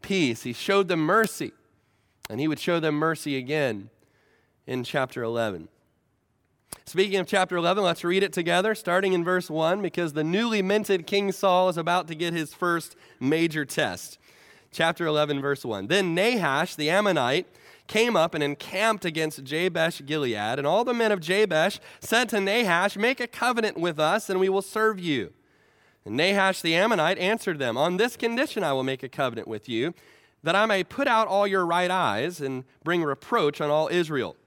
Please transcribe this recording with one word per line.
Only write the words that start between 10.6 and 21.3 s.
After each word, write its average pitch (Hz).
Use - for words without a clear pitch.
minted 196
King 202
Saul 185
is 165
about 170
to 165
get 170
his 160
first 170
major 156
test. -
Chapter 165
eleven, 151
verse 139
one. 104
Then 175
Nahash 175
the 151
Ammonite 170
came 233
up 165
and 151
encamped 190
against 156
Jabesh 165
Gilead, 123
and 139
all 190
the 247
men 226
of 196
Jabesh 180